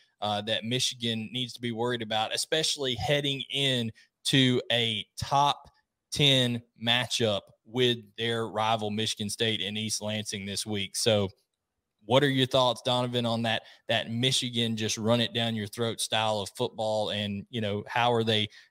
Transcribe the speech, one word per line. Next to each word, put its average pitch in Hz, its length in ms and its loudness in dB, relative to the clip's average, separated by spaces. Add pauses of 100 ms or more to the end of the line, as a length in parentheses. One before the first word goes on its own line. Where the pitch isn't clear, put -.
(200)
uh, 104 220 -2
that 104 220 -2
Michigan 117 680 -2
needs 123 200 -6
to - 80 -16
be 120 100 -4
worried 117 320 -4
about, 110 320 -2
especially 147 640 -2
heading 143 560 0
in 131 400 0 (320)
to 127 360 4 (120)
a 117 340 0 (100)
top - 540 2 (400)
ten 127 500 4 (240)
matchup 117 580 2 (240)
with 120 320 2 (180)
their 113 320 -2
rival 107 420 0
Michigan 107 400 -4
State 110 300 0
in 101 160 -6
East 107 260 -4
Lansing 104 420 -6
this 98 220 -6
week. 101 300 -4
So 104 320 2 (760)
what 127 200 4
are 143 60 4
your 131 160 2
thoughts, 127 360 2
Donovan, 123 440 0
on 113 160 0
that, 113 200 0 (260)
that 110 220 0
Michigan 117 680 0
just 110 180 -2
run 117 240 2
it 110 140 0
down 117 200 0
your 107 120 -2
throat 113 340 -4
style 110 400 0
of 95 160 -4
football? 107 540 0
And, 101 400 -4
you 120 100 -6
know, 104 260 -2
how 120 280 2
are 113 100 2
they, 107 240 2 (220)